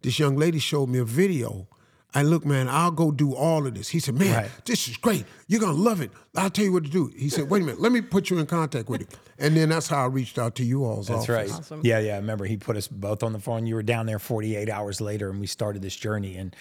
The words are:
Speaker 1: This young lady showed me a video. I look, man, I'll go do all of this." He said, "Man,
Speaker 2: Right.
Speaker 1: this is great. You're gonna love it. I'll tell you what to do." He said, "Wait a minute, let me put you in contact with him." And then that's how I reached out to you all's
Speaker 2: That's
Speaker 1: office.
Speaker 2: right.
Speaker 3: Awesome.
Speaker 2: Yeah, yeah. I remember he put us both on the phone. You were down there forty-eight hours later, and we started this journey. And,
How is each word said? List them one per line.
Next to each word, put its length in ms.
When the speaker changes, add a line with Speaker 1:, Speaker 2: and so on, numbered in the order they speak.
Speaker 1:
This 180
young 180
lady 220
showed 300
me 100
a 60
video. 640
I 80
look, 200
man, 240
I'll 220
go 220
do 240
all 320
of 80
this." 140
He 100
said, 160
"Man, 200
Speaker 2:
Right. 140
Speaker 1:
this 220
is 100
great. 280
You're 140
gonna 120
love 280
it. 80
I'll 140
tell 160
you 80
what 120
to 40
do." 260
He 140
said, 220
"Wait 100
a 40
minute, 140
let 120
me 100
put 300
you 80
in 80
contact 420
with 120
him." 60
And 180
then 140
that's 180
how 160
I 40
reached 320
out 160
to 100
you 180
all's 240
Speaker 2:
That's 120
Speaker 1:
office. 0
Speaker 2:
right. 220
Speaker 3:
Awesome. 320
Speaker 2:
Yeah, 160
yeah. 140
I 40
remember 280
he 120
put 200
us 100
both 340
on 100
the 80
phone. 280
You 80
were 80
down 240
there 100
forty-eight 520
hours 300
later, 300
and 100
we 80
started 360
this 120
journey. 400
And, 260